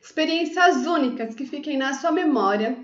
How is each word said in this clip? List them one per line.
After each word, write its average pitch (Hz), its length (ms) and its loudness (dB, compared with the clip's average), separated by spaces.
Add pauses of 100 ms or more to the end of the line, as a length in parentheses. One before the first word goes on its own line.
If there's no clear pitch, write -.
Experiências 320 840 2
únicas 247 500 -2
que 269 100 -10
fiquem 294 300 -6
na 269 180 0
sua 320 160 -2
memória 247 760 2